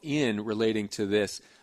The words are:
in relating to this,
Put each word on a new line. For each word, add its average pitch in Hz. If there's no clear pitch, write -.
in 135
relating 107
to 104
this, 101